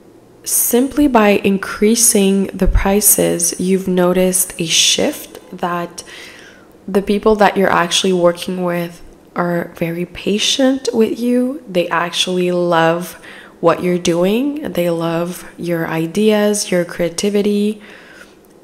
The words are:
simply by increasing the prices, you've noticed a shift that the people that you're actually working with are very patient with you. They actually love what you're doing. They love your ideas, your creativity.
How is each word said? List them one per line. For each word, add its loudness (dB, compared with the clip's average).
simply 0
by 4
increasing 2
the -2
prices, 2
you've 0
noticed 0
a -2
shift -2
that -6
the 0
people 2
that 2
you're 2
actually 0
working 0
with -6
are -2
very -4
patient 0
with 0
you. -2
They 0
actually -2
love 2
what 2
you're 0
doing. 0
They 0
love -4
your -2
ideas, 0
your 2
creativity. -2